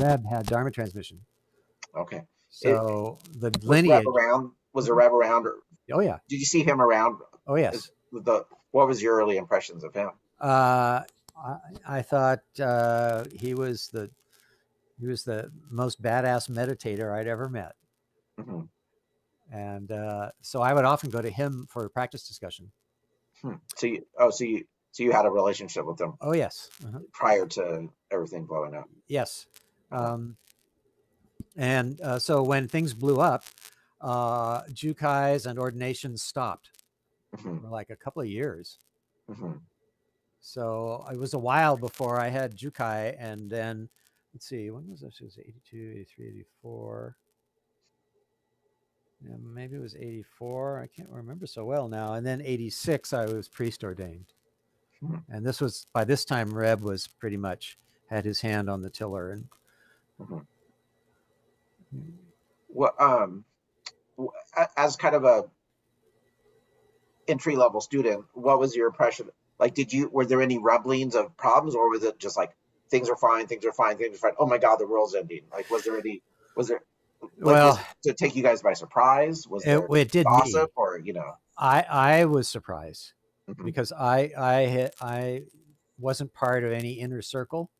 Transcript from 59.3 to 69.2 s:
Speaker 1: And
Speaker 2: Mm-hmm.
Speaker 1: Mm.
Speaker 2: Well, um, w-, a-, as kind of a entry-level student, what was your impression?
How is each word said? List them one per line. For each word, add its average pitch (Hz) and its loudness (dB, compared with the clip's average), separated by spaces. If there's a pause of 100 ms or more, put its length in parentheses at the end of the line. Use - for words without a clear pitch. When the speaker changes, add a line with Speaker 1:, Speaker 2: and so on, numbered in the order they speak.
Speaker 1:
And 104 -14 (760)
Speaker 2:
Mm-hmm. - -14 (1600)
Speaker 1:
Mm. 151 -16 (560)
Speaker 2:
Well, 131 0
um, 107 2 (720)
w-, 131 -8 (220)
a-, 165 4
as 143 2
kind 151 2
of 135 2
a 117 8 (1800)
entry-level 131 4
student, 113 0 (100)
what 131 4
was 131 2
your 117 2
impression? 117 0 (320)